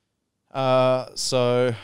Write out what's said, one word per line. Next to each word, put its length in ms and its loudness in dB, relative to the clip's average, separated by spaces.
Uh, 600 2
so, 680 0